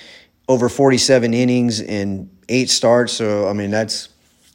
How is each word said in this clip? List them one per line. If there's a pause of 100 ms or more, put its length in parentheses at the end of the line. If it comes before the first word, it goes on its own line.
(480)
over
forty-seven
innings
in (180)
eight
starts.
So,
I
mean,
that's (460)